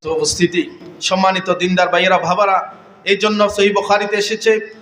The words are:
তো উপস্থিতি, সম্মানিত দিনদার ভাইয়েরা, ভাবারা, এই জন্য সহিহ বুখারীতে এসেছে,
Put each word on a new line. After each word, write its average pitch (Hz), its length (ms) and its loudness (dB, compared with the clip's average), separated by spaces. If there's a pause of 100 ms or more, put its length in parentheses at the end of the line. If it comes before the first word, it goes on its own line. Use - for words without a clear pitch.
তো 240 120 -4
উপস্থিতি, 175 560 0 (300)
সম্মানিত 185 540 0
দিনদার 180 340 0
ভাইয়েরা, 180 300 2
ভাবারা, 185 540 0 (320)
এই 196 120 0
জন্য 208 340 0
সহিহ 202 220 2
বুখারীতে 208 440 0
এসেছে, 214 640 -2